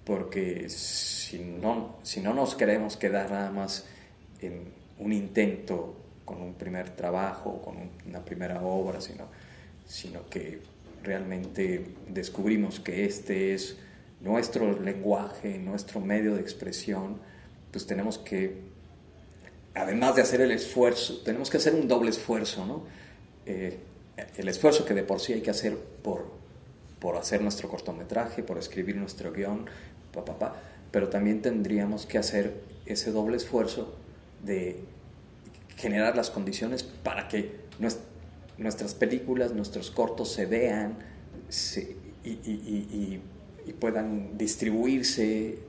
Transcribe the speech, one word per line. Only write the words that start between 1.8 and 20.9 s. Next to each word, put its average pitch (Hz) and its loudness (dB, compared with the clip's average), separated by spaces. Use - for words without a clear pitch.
si - -4
no 104 2
nos 131 4
queremos 107 4
quedar 98 2
nada 98 0
más 98 -4
en 87 -8
un 104 0
intento 95 2
con 90 -8
un 90 -8
primer 90 -6
trabajo, 95 -2
con 87 -10
un, 87 -8
una 87 -10
primera 90 -4
obra, 92 0
sino, - -10
sino - -12
que - -8
realmente 92 -2
descubrimos 98 2
que 92 0
este 95 2
es - -4
nuestro 101 4
lenguaje, 98 0
nuestro 98 -4
medio 104 4
de 92 0
expresión, 95 -4
pues - -8
tenemos 104 0
que, 95 -2
además 117 4
de 131 10
hacer 127 8
el 127 8
esfuerzo, 120 4